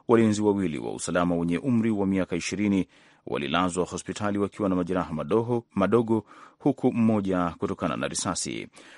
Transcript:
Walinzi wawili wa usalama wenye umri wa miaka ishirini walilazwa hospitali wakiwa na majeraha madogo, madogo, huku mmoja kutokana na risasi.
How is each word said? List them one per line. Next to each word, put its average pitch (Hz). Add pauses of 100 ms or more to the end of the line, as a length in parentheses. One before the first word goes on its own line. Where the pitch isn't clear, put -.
Walinzi 110
wawili 98
wa 57
usalama 87
wenye 85
umri 117
wa 98
miaka 95
ishirini 95 (380)
walilazwa 82
hospitali 101
wakiwa 101
na 92
majeraha 87
madogo, 113 (100)
madogo, 110 (340)
huku 131
mmoja 95
kutokana 92
na 67
risasi. 76 (300)